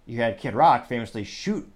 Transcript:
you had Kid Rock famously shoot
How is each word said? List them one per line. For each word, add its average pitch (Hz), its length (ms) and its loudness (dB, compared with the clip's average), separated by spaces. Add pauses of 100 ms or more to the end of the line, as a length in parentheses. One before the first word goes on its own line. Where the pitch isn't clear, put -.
you 117 120 -10
had 117 200 0
Kid 123 160 -6
Rock 139 340 4
famously 117 360 -6
shoot - 520 -6